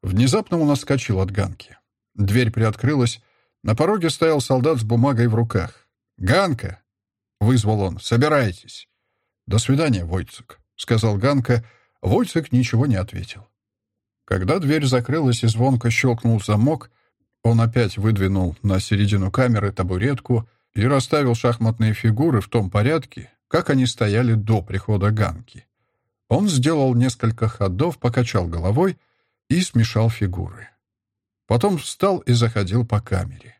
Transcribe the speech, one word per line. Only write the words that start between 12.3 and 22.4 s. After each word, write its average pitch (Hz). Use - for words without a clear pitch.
ничего 123
не 120
ответил. -
Когда 98
дверь 147
закрылась 127
и 117
звонко 120
щелкнул 117
замок, 107
он 113
опять 117
выдвинул 98
на 98
середину 101
камеры 110
табуретку 113
и 101
расставил 135
шахматные 113
фигуры 117